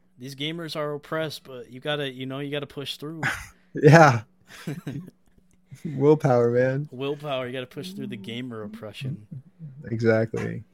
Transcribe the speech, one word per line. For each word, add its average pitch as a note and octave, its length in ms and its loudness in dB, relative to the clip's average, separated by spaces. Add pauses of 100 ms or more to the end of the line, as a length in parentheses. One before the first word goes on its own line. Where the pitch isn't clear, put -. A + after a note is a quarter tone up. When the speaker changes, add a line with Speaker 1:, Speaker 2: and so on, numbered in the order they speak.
(180)
Speaker 1:
These C3+ 180 -14
gamers D#3 420 -8
are D3 160 -4
oppressed, D3+ 500 -6
but B2+ 260 -16
you B2 120 -16
gotta, D3 300 -4
you B2+ 140 -8
know, C3+ 140 -6
you C#3+ 100 -6
gotta C#3+ 160 -6
push - 320 -10
through. D#3 300 -10
Speaker 2:
<laughs> - 40 -2 (480)
Yeah. C#3+ 420 10 (440)
Speaker 1:
<laughs> - 1200 -12
Speaker 2:
Willpower, C#3 680 4
man. C3 400 2
Speaker 1:
Willpower. C#3 560 -4
You B2 60 -8
gotta B2+ 140 -8
push D3+ 260 -12
through C#3 140 -8
the A#2+ 100 -10
gamer A2+ 460 -10
oppression. G#2+ 640 -10 (580)
Speaker 2:
Exactly. A2+ 800 0 (100)